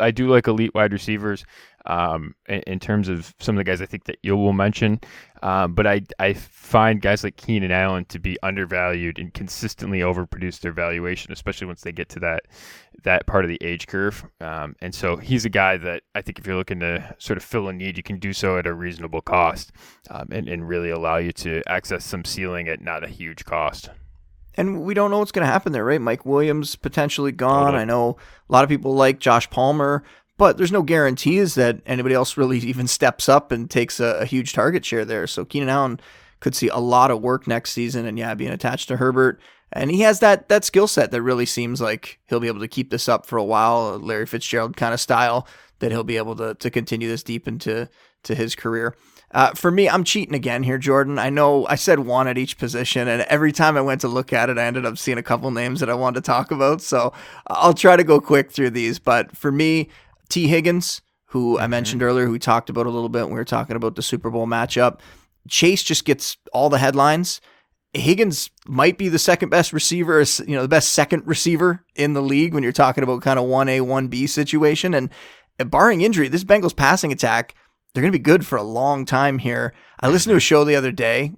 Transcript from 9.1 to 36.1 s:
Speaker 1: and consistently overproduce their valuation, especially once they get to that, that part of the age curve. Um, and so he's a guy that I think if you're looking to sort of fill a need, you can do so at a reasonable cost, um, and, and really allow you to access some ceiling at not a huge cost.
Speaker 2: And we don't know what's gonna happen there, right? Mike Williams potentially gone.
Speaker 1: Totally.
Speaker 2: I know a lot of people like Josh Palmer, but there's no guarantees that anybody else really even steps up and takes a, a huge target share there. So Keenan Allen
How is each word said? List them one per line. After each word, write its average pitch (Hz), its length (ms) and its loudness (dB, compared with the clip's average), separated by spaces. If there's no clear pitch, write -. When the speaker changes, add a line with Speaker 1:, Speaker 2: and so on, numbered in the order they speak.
Speaker 1:
and 87 160 -12
consistently 95 680 -8
overproduce 90 600 -6
their 85 120 -8
valuation, 85 600 -6
especially - 340 -10
once 87 160 -16
they 87 100 -12
get 85 180 -12
to 87 100 -16
that, 82 240 -4
that 90 240 0
part 95 180 0
of 85 40 -2
the 85 140 -8
age 85 240 -8
curve. 101 380 -6
Um, 80 400 -10
and 90 140 -12
so 87 220 -4
he's 123 280 -2
a 113 60 -4
guy 95 260 2
that 85 260 -8
I 101 80 -6
think - 160 -14
if - 80 -20
you're 95 100 -4
looking 92 240 -6
to 85 380 -6
sort - 180 -6
of - 80 -10
fill 104 240 -6
a 95 40 -8
need, 92 240 -10
you 90 60 -10
can 98 160 -10
do 98 140 -8
so 92 260 -2
at 87 80 -4
a 85 80 -4
reasonable 82 460 -10
cost, 87 520 0
um, - 200 -14
and, - 180 -8
and 82 200 -10
really 85 220 -4
allow 82 260 -2
you 85 160 -2
to 82 360 -6
access 92 360 -6
some 87 200 -10
ceiling 90 440 -8
at 82 120 -6
not 82 240 -8
a - 40 -10
huge 82 360 -14
cost. 78 460 -6
Speaker 2:
And 190 260 -4
we 196 120 -6
don't 202 160 2
know 202 80 0
what's 208 140 -2
gonna 175 140 0
happen 160 260 0
there, 113 120 -4
right? 139 160 2
Mike 117 240 -4
Williams 147 520 0
potentially 143 560 -4
gone. 135 400 2
Speaker 1:
Totally. 127 100 -2
Speaker 2:
I - 20 -6
know 120 320 0
a - 40 -2
lot 127 100 8
of 143 80 0
people 135 240 0
like 135 240 4
Josh 117 320 4
Palmer, 143 540 0
but 190 200 6
there's 175 140 0
no 196 120 2
guarantees 156 760 2
that 120 300 2
anybody 127 280 0
else 127 220 0
really 131 220 2
even 123 280 -4
steps - 420 0
up 143 220 4
and 117 180 -4
takes 120 300 -2
a, 117 220 0
a 110 40 -2
huge 127 280 -4
target 147 320 0
share 113 200 -4
there. 107 220 -4
So - 180 -8
Keenan 143 260 -6
Allen 135 300 -2